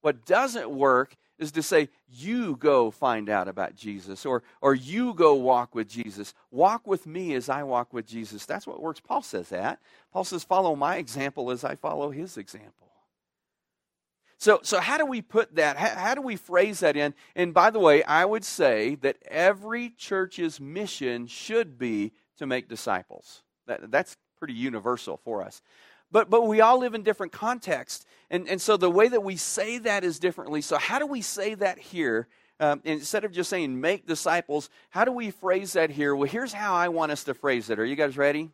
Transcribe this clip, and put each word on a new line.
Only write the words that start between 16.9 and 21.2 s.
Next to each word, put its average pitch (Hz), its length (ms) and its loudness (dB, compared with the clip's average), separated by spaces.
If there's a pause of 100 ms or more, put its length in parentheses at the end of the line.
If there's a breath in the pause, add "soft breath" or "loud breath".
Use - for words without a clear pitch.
in? 147 160 0 (220 soft breath)
And 180 180 0
by 180 180 8
the 220 100 -2
way, 156 240 8
I 160 200 4
would 214 200 -2
say 123 520 2
that 135 200 -2 (100)
every 208 640 0
church's 185 720 -6
mission 139 640 -6